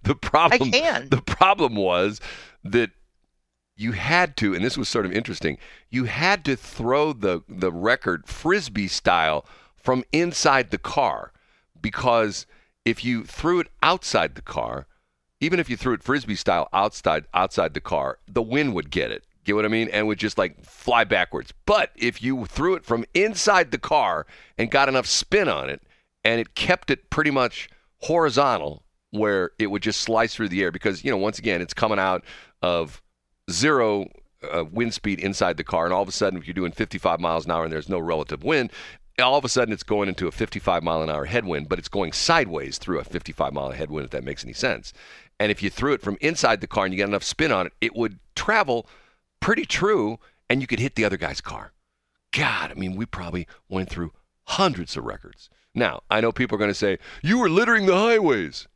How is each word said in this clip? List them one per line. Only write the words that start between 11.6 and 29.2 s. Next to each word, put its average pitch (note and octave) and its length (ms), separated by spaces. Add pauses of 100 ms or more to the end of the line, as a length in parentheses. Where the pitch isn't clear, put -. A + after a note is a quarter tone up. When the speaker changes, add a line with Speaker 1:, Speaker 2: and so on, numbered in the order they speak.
Speaker 1:
because A2+ 680 (380)
if A#2 200
you A#2+ 180
threw F3 360
it E3 80 (160)
outside C3 500
the - 80
car, A#1+ 460 (520)
even D#3+ 200
if D#3+ 100
you A#2+ 80
threw B2+ 160
it G#2 80
Frisbee B2+ 320
style F2 400
outside, F#2 580
outside F2 440
the D2+ 60
car, C2+ 360 (100)
the G#2+ 140
wind B2 320
would D#2 160
get C2+ 220
it. G1+ 140 (180)
Get G2+ 120
what G#2+ 100
I - 20
mean? A2 220
And G#2 180
would G#2+ 100
just, G#2 220
like, F2+ 260
fly A#2 380
backwards. F#2 500 (140)
But G#3 280
if - 280
you C3 240
threw E3+ 260
it F3 100
from A#2 300
inside F#3+ 560
the C3 80
car G2 480 (320)
and A2+ 140
got C#3 180
enough C3 160
spin - 420
on C#2+ 220
it, C#2 140 (400)
and A2+ 180
it - 140
kept - 340
it - 220
pretty D#3 180
much C3 400 (320)
horizontal B2+ 840 (300)
where G2+ 460